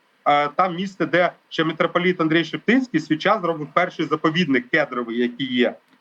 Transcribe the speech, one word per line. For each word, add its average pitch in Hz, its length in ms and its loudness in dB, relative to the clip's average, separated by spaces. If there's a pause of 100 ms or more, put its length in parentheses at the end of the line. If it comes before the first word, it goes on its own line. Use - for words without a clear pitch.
(260)
е, 147 220 2
там 180 280 -2
місце, 185 300 -4
де 170 260 2 (180)
ще - 140 -2
митрополіт 175 580 0
Андрій 160 220 2
Шептицький 202 560 0
свій 151 180 -2
час 202 240 2
зробив 156 320 -4
перший 175 320 -2
заповідник 147 640 0
кедровий, 123 480 -2
який 123 360 -2
є. 120 220 2 (260)